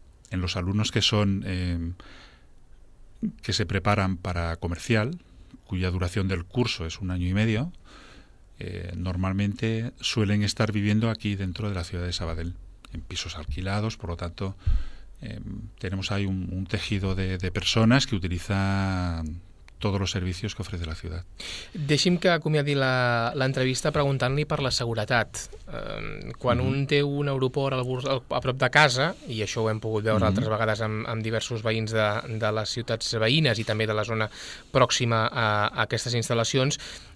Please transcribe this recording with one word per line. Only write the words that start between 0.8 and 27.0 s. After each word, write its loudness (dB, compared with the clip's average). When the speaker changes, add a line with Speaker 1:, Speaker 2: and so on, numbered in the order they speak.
Speaker 1:
que 0
son, 2
eh, -2
que -2
se 0
preparan 2
para -2
comercial, 0
cuya -2
duración 0
del -2
curso -2
es -8
un -4
año 0
y 0
medio, 2
eh, -8
normalmente 0
suelen 2
estar 2
viviendo 4
aquí -2
dentro -4
de -2
la -2
ciudad -4
de -2
Sabadell, -4
en -8
pisos -8
alquilados, -2
por -8
lo -4
tanto, -6
eh, -10
tenemos -4
ahí 0
un, -2
un -4
tejido -2
de, 0
de -4
personas 4
que -2
utilizan 0
todos 0
los -2
servicios -4
que -6
ofrece -6
la -6
ciudad. -8
Speaker 2:
Deixi'm 2
que 2
acomiadi 2
la, 2
l'entrevista 0
preguntant-li 2
per -2
la 0
seguretat. 0
Em, -8
quan 2
Speaker 1:
Mhm. 2
Speaker 2:
un 2
té 4